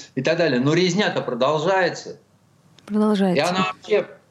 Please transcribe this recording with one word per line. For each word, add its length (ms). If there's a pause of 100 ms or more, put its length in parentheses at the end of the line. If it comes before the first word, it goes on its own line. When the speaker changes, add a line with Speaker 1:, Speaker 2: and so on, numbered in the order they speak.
(160)
Speaker 1:
и 60
так 160
далее. 200
Но 160
резня-то 480
продолжается. 960 (680)
Speaker 2:
Продолжается. 580
Speaker 1:
И 40
она 240
вообще 340 (240)